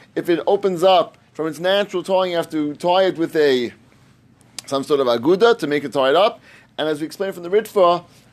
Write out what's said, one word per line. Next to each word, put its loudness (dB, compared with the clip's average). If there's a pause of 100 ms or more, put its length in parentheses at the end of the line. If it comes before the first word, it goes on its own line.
(140)
If -6
it 2
opens 0
up 2 (140)
from -8
its -10
natural -2
tying, -2
you -4
have -4
to -4
tie 2
it -2
with -4
a, 2 (960)
some -4
sort 0
of 0
aguda 2
to -6
make -2
it -10
tied 2
up. 2 (360)
And -4
as -4
we -8
explained -8
from -14
the -10
Ritva, 2 (300)